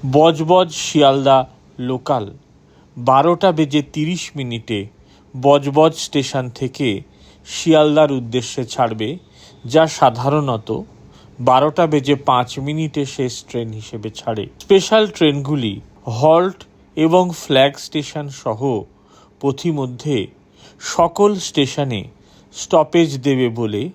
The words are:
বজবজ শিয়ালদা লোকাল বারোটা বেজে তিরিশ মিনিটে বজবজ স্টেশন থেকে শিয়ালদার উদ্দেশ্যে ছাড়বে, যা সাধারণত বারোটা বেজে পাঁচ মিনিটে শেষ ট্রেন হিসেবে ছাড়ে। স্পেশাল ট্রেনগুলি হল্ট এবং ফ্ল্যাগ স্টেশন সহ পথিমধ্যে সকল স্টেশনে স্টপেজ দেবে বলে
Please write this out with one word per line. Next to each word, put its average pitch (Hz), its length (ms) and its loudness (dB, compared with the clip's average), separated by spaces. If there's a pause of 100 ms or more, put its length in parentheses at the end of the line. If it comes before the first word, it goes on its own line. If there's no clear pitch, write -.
(160)
বজবজ 160 540 4 (160)
শিয়ালদা 135 520 4 (420)
লোকাল 123 460 -4 (720)
বারোটা 143 540 2
বেজে 151 300 0 (120)
তিরিশ 160 300 -4 (120)
মিনিটে 117 440 -6 (540)
বজবজ 143 600 2 (120)
স্টেশন 135 400 -4 (140)
থেকে 135 280 -4 (600)
শিয়ালদার 151 640 4
উদ্দেশ্যে 123 520 -6 (100)
ছাড়বে, 110 360 -2 (560)
যা 147 180 4 (160)
সাধারণত 131 720 0 (680)
বারোটা 139 540 2
বেজে 143 220 2 (140)
পাঁচ 123 200 0 (160)
মিনিটে 151 360 -4 (140)
শেষ 131 180 -4 (140)
ট্রেন 117 220 -6 (100)
হিসেবে 107 300 -12 (100)
ছাড়ে। 110 240 -6 (200)
স্পেশাল 202 400 4 (120)
ট্রেনগুলি 139 580 0 (440)
হল্ট 165 420 2 (380)
এবং 165 260 4 (200)
ফ্ল্যাগ 135 300 2 (120)
স্টেশন 147 400 -8 (160)
সহ 110 180 -6 (840)
পথিমধ্যে 139 760 -4 (640)
সকল 175 500 2 (160)
স্টেশনে 131 540 -4 (540)
স্টপেজ 160 540 2 (160)
দেবে 127 220 2 (120)
বলে 107 220 -4 (140)